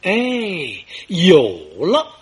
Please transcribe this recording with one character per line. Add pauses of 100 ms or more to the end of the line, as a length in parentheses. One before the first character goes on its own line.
哎， (240)
有
了！